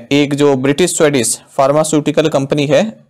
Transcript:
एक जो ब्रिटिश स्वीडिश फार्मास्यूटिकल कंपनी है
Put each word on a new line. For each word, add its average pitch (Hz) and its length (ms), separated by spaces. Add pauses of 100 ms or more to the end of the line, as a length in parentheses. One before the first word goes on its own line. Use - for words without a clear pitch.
(120)
एक 143 220
जो 143 220
ब्रिटिश 135 400
स्वीडिश 139 440 (100)
फार्मास्यूटिकल 151 800
कंपनी 143 380
है 165 440